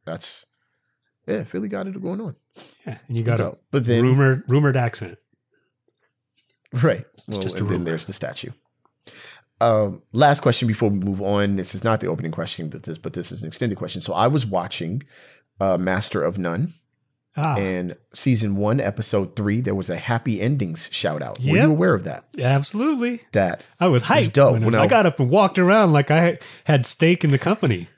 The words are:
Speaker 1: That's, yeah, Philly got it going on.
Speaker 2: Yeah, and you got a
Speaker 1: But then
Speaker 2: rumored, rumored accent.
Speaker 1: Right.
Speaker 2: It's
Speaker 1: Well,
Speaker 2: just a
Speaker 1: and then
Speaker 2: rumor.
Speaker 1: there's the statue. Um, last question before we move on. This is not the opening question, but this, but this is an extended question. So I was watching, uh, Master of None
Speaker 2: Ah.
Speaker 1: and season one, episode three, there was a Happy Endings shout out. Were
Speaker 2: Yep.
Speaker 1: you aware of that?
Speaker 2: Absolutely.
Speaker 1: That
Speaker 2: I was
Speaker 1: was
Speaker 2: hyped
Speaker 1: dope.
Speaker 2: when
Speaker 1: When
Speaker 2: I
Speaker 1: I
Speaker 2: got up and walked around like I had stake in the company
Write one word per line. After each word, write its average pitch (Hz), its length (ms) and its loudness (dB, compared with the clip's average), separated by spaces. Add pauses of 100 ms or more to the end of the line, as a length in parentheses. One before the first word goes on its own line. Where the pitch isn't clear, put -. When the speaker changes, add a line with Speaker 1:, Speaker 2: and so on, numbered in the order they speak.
Speaker 1:
That's, - 400 -12 (800)
yeah, 107 160 -4
Philly 104 240 -8
got 98 200 -8
it 95 140 -10
going 175 200 -8
on. 160 140 -10 (520)
Speaker 2:
Yeah, 120 100 -12 (100)
and 117 120 -6
you 117 60 -2
got 117 160 0
a - 160 -4 (140)
Speaker 1:
But 135 140 0
then 117 180 4
Speaker 2:
rumored, 131 440 4
rumored 135 300 2
accent. 113 400 -4 (1500)
Speaker 1:
Right. 123 340 2 (100)
Speaker 2:
It's - 120 -20
Speaker 1:
Well, 104 140 -6
Speaker 2:
just 92 140 -4
a 92 40 -6
Speaker 1:
and 98 80 -2
then 98 120 -2
Speaker 2:
rumor. 85 60 -4
Speaker 1:
there's 82 200 -6
the 95 80 -12
statue. - 380 -10 (1080)
Um, 107 400 2 (100)
last 143 300 4
question 123 260 2
before 110 220 0
we 101 100 0
move 98 220 -4
on. 101 360 0
This 92 180 -6
is 92 80 -10
not 185 160 0
the - 80 -4
opening 85 240 -4
question, 82 380 -8
but 80 140 -14
this, 80 140 -10
but 80 160 -12
this 87 180 -10
is 95 120 -14
an 80 60 -10
extended 104 280 -4
question. 87 240 -10
So 87 120 -8
I 101 140 2
was 135 180 0
watching, 92 580 -6 (560)
uh, 95 180 2
Master 92 460 -2
of 90 140 -2
None 92 360 -4 (640)
Speaker 2:
Ah. 147 200 -2
Speaker 1:
and 90 380 -4 (180)
season 110 440 0
one, 107 240 0
episode 101 540 -4
three, 104 260 -2
there 101 140 -2
was 90 140 -4
a 87 80 -6
Happy 113 440 -4
Endings 107 500 -4
shout 76 300 -4
out. 55 180 -10
Were 139 160 2
Speaker 2:
Yep. 214 100 6
Speaker 1:
you 156 60 4
aware 165 220 2
of 98 100 -2
that? - 220 -12 (140)
Speaker 2:
Absolutely. 233 840 0 (100)
Speaker 1:
That - 360 0 (120)
Speaker 2:
I 180 80 2
was 123 160 4
Speaker 1:
was - 60 -8
Speaker 2:
hyped 117 240 2
Speaker 1:
dope. 139 200 6
Speaker 2:
when 113 120 0
Speaker 1:
When 113 100 4
Speaker 2:
I 110 80 6
Speaker 1:
I - 40 4
Speaker 2:
got - 180 4
up 160 140 0
and 123 100 2
walked 190 280 4
around 185 360 4
like 143 180 4
I 165 260 4 (280)
had 139 200 4
stake 170 380 2
in 151 80 4
the 135 80 4
company 131 480 0 (100)